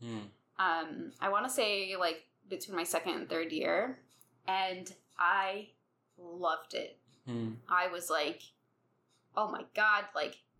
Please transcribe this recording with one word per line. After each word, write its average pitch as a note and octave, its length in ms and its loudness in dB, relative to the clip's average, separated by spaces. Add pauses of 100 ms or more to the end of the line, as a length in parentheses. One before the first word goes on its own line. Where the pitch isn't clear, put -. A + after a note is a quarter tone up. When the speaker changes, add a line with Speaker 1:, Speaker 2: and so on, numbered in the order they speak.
Speaker 1:
Hmm. A#2 180 -6 (400)
Speaker 2:
Um, E3 600 0
I F#3+ 80 0
wanna G#3+ 220 2
say, G3+ 460 0
like, E3+ 280 0 (240)
between F#3+ 280 -6
my E3+ 80 0
second E3 300 0
and E3 140 -4
third E3 220 0
year, F3 480 2 (480)
and F#3 460 0 (260)
I F#3+ 520 2 (460)
loved F3 580 -2
it. - 240 -6 (280)
Speaker 1:
Hmm. A2+ 280 -2 (140)
Speaker 2:
I F3+ 200 4
was F3 200 -6
like, D#3+ 340 0 (920)
"Oh G#3+ 140 0
my - 140 -8 (100)
God," G#3 300 4 (100)
like, - 220 -2 (240)